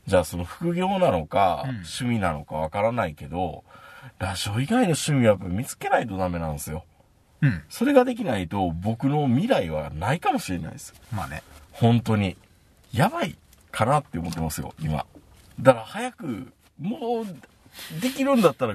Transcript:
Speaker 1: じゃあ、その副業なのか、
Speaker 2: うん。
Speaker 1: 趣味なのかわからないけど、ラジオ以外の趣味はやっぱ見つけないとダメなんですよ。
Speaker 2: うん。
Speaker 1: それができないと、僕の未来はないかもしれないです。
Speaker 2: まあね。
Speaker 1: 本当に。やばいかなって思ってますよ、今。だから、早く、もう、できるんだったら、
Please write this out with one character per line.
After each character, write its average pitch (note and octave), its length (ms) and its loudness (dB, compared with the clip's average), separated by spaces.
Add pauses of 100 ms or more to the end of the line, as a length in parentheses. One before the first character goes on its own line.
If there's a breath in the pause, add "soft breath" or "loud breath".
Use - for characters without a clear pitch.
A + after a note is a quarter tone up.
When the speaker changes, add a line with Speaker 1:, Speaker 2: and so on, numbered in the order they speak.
Speaker 1:
じ F#2+ 100 2
ゃ F2+ 40 8
あ、 E2+ 40 -2
そ F2 140 -6
の F2 60 -4
副 E3+ 300 -4
業 F#3 240 0
な F3+ 120 6
の F2 160 0
か、 F#2 380 2
Speaker 2:
う - 20 -4
ん。 C3+ 40 -4
Speaker 1:
趣 G2+ 340 -8
味 A#2+ 140 0
な F#2 140 0
の D2+ 140 -8
か D#2 100 -8
わ D#2 140 -2
か G#2 100 -2
ら A2 100 4
な A#2 160 -2
い D#2 80 -8
け D2+ 140 -14
ど、 E2 340 -4 (560 loud breath)
ラ F#2+ 160 -4
ジ G#2 160 -6
オ G#2+ 100 -2
以 C#3 60 -2
外 A3 100 0
の B3+ 60 4
趣 D#3+ 300 2
味 B2+ 140 6
は G#2+ 60 8
や - 20 4
っ F#2 40 0
ぱ F#2+ 80 -10
見 F#2 180 -2
つ - 120 -10
け G4+ 140 -6
な G4 100 4
い - 60 -6
と F#2+ 100 -6
ダ F#2 120 -2
メ F2 100 -4
な D#2+ 120 -4
ん D2+ 40 -6
で D2 60 -8
す D#2+ 100 -10
よ。 D#2 140 -8 (580)
Speaker 2:
う D3+ 40 2
ん。 F#2+ 220 -2
Speaker 1:
そ - 160 -4
れ C#4+ 80 4
が B3+ 120 8
で B3+ 120 0
き B3 80 -6
な B2 140 0
い F2 100 -4
と、 F#2+ 220 0
僕 G#2+ 380 -2
の D3 200 2
未 C3+ 180 4
来 D#3 240 0
は D2+ 200 -4
な E2+ 240 -2
い F3 60 -4
か G4 120 0
も C4 80 -2
し - 100 -10
れ F2+ 80 -4
な D#2+ 120 -8
い - 20 -16
で - 60 -16
す。 - 160 -18 (200)
Speaker 2:
ま G#2 100 -6
あ C2+ 40 -10
ね。 C#2 140 -10 (280)
Speaker 1:
本 A#2 300 4
当 A2 160 0
に。 G2 200 0 (560)
や E3 160 2
ば E4 160 -2
い E3+ 120 -6 (340)
か - 140 -2
な D3 160 4
っ D3 40 -12
て - 140 -10
思 E2+ 120 -4
っ - 20 -6
て D#2+ 80 -6
ま D#2+ 100 -2
す - 100 -8
よ、 - 200 -10
今。 D#2 260 -2 (540)
だ A#2+ 140 8
か - 60 -2
ら、 A2 40 -12
早 A#3+ 280 -6
く、 A2+ 400 -10 (280)
も A3+ 420 -4
う、 - 800 -14
で A#3 80 -2
き C4+ 160 -2
る C#4 120 4
ん A#3 40 6
だ E3+ 100 8
っ B2 40 -4
た B2+ 120 -2
ら、 G#2+ 80 -4